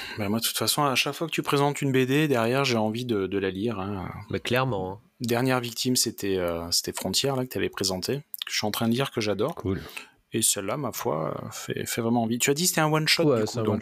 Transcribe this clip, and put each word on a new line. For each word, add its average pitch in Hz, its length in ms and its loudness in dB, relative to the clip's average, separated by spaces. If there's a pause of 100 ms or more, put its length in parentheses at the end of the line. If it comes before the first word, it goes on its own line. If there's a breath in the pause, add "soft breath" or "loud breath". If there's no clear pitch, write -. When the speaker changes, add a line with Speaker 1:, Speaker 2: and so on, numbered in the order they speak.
(180 loud breath)
Speaker 1:
Ben 101 120 -2
moi, 110 100 0
de 113 60 -2
toute - 120 -2
façon, 123 260 -2
à 135 120 2
chaque 143 180 0
fois 165 140 -4
que 156 40 -10
tu - 120 -2
présentes 143 380 2
une 143 100 2
B 131 140 4
D, 147 220 4
derrière, 123 380 2
j'ai 123 120 2
envie 110 280 0
de, 101 220 0
de 95 100 -2
la 95 120 0
lire, 101 300 -2
hein. 95 300 -6 (200)
Speaker 2:
Mais 98 100 -2
clairement, 113 540 0
hein. 104 60 -16 (220)
Speaker 1:
Dernière 127 380 2
victime, 120 360 -2
c'était, 101 420 0
euh, 85 340 -2
c'était - 220 0
Frontières, 135 420 0
là, 127 80 0
que 127 60 -8
t'avais 95 200 -2
présenté, 95 480 -2 (280)
que - 60 -12
je - 60 -2
suis - 100 0
en 104 40 -2
train 117 160 0
de 113 60 4
lire, 135 180 -2
que - 80 -4
j'adore. 104 360 0
Speaker 3:
Cool. 95 260 -2 (500 loud breath)
Speaker 1:
Et 113 100 -2
celle-là, 104 360 0
ma 131 140 -4
foi, - 520 -2
euh, - 80 -8
fait, - 340 -6
fait - 160 -2
vraiment 117 220 2
envie. 113 160 0
Tu - 120 2
as - 20 6
dit 151 100 0
que 180 60 4
c'était - 120 2
un 151 100 4
one-shot, 156 320 4
Speaker 3:
Ouais, 135 180 6
Speaker 1:
du 107 40 2
coup, - 80 -2
Speaker 3:
c'est 120 60 -2
un 113 40 2
Speaker 1:
donc 104 180 4